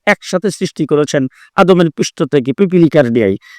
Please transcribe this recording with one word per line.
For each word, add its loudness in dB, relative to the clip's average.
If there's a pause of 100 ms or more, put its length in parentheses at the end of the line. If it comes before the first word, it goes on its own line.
একসাথে -4
সৃষ্টি -6
করেছেন -2 (280)
আদমের 2
পৃষ্ঠ -6
থেকে -2
পিপিলিকার 2
দিয়াই। 0 (220)